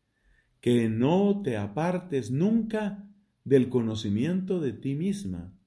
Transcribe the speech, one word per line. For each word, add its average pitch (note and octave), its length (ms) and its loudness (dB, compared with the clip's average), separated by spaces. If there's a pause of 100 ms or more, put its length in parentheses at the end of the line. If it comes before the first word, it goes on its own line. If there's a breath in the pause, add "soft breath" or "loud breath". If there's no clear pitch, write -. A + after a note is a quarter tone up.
(600)
que A#2+ 300 4
no F#3 520 2
te B2 160 -2
apartes C#3+ 720 -2
nunca G#3+ 800 -2 (340)
del B2+ 260 4
conocimiento B2 920 0
de C3+ 140 -2
ti C3+ 200 -6
misma, C#3 720 -6